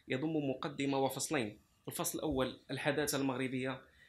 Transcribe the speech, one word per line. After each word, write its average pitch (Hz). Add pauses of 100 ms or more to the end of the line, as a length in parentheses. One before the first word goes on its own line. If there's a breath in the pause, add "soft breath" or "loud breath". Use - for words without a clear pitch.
يضم 143
مقدمة 139
وفصلين. 131 (280)
الفصل -
الأول 131 (120)
الحداثة 143
المغربية، 131 (280 loud breath)